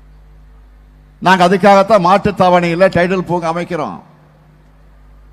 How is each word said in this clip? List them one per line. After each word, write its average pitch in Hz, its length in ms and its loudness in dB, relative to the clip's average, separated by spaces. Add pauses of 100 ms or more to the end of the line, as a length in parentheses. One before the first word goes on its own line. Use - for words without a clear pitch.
(1200)
நாங்க 180 300 2
அதுக்காகத்தான் 196 560 2
மாட்டுத்தாவணியில 180 840 0
டைடல் 185 320 -2
பூங்கா 165 340 -4
அமைக்கிறோம். 156 460 -8 (1300)